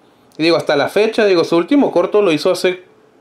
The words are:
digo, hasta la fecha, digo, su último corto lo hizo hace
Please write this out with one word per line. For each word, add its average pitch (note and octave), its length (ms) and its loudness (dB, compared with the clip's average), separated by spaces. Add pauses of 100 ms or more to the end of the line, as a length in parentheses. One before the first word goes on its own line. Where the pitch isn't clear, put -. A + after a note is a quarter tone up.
(380)
digo, D#3+ 200 0
hasta D3 180 -2
la C#3 140 0
fecha, A3 360 0
digo, F3+ 200 2
su E3+ 100 -2
último F#3+ 360 2
corto F#3 300 0
lo G3 120 2
hizo E3+ 180 0
hace F#3 320 -4 (380)